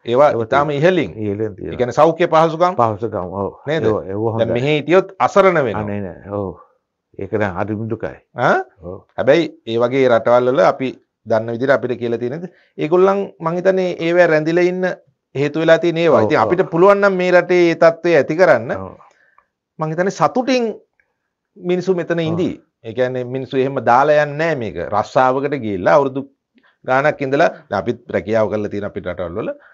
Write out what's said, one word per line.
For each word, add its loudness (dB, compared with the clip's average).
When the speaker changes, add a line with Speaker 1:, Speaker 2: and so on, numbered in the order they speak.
Speaker 1:
ඒවා 4
Speaker 2:
ඒව -2
Speaker 1:
ඉතාම 0
Speaker 2:
තියෙනවා. 2
Speaker 1:
ඉහළින්. 0
Speaker 2:
ඉහළින් -4
තියෙනවා. -10
Speaker 1:
ඒ -8
කියන්නේ -2
සෞඛ්‍ය 4
පහසුකම්. 2
Speaker 2:
පහසුකම්, -2
ඔව්. -4
Speaker 1:
නේද? -4
Speaker 2:
ඒව, 0
ඒව -6
හොඳයි. -2
Speaker 1:
දැන් -2
මෙහෙ 0
හිටියොත් 2
අසරණ 2
වෙනවා. -2
Speaker 2:
අනේ -6
නෑ. -12
ඔව්. -6
ඒක -10
දැන් -2
හරිම -4
දුකයි. -8
Speaker 1:
ආ? 0
Speaker 2:
ඔව්. -14
Speaker 1:
හැබැයි 2
ඒ -4
වගේ 2
රටවල් 4
වල 4
අපි 0
දන්න -2
විදිහට 0
අපිට -4
කියලා -4
තියෙන -6
දේ, -12
ඒගොල්ලන් 2
මං -6
හිතන්නේ 0
ඒවැ 2
රැඳිලා 2
ඉන්න 0
හේතු -2
වෙලා 4
තියෙන 0
ඒවා. 4
Speaker 2:
ඔව්, 2
Speaker 1:
ඉතින් 2
Speaker 2:
ඔව්. 4
Speaker 1:
අපිට 0
පුළුවන් 4
නම් 2
මේ 0
රටේ 2
ඒ 2
තත්ත්වය 2
ඇති 2
කරන්න 2
Speaker 2:
ඔව්. -10
Speaker 1:
මං -4
හිතන්නේ -2
සතුටින් 0
මිනිස්සු -2
මෙතන -2
Speaker 2:
ඔව්. -2
Speaker 1:
ඉඳී. -2
ඒ -14
කියන්නේ -2
මිනිස්සු -6
එහෙම 0
දාලා 4
යන්නේ -4
නෑ -2
මේක. -6
රස්සාවකට 0
ගිහිල්ලා 0
අවුරුදු 0
ගාණක් 0
ඉඳලා 2
දැන් -6
අපිත් -4
රැකියාව -2
කරලා -4
තියෙන -6
අපේ -10
රටවල් -8
වල -6